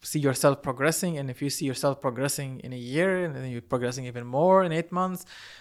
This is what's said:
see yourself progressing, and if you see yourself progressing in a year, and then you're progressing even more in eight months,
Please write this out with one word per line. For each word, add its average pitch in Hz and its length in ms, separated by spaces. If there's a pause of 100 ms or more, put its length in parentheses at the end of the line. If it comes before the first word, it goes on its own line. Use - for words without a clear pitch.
see - 160
yourself 139 420
progressing, 151 560
and 139 120
if 123 120
you 143 80
see - 160
yourself 135 340
progressing 135 680
in 127 60
a 127 60 (160)
year, 185 320
and 151 100
then 131 160
you're 120 220
progressing 123 320
even 120 220
more 180 360
in 175 80
eight 165 200
months, 180 340 (360)